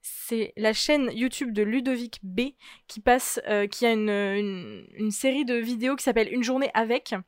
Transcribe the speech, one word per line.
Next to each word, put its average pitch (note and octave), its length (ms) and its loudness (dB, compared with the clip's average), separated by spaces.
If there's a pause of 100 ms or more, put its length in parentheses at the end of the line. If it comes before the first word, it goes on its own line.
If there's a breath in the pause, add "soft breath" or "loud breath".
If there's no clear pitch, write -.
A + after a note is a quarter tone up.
C'est - 540 -6
la A3 160 2
chaîne C#4+ 400 2
YouTube A#3+ 400 -2
de G#3 80 0
Ludovic A#3+ 600 0
B F#3+ 180 -2 (460 loud breath)
qui - 140 -12
passe, - 460 4
euh, G3+ 200 2
qui A#3+ 180 -2
a A#3 80 6
une, G#3+ 160 2
une, G3+ 760 -2 (100)
une G#3+ 160 -2
série C4+ 340 2
de B3 100 0
vidéos A#3+ 400 -2
qui - 80 -10
s'appelle A3+ 300 2
Une B3 100 0
journée C4 300 0
avec. A3+ 400 0 (140)